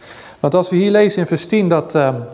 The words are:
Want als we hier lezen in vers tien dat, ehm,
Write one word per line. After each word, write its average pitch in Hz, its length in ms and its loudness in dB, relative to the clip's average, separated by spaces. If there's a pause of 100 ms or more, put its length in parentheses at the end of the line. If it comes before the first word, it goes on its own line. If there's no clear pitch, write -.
(400)
Want 147 140 0
als 180 160 2
we 185 60 -2
hier 202 160 2
lezen 208 280 2
in 170 80 -2
vers 160 200 -4
tien 208 220 0
dat, 160 260 -2
ehm, 131 240 0 (140)